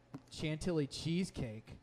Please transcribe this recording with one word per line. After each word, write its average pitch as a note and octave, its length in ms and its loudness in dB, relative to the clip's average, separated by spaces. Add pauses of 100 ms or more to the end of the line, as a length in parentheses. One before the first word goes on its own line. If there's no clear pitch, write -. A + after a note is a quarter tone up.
(300)
chantilly D#3 580 2
cheesecake. D3+ 960 -2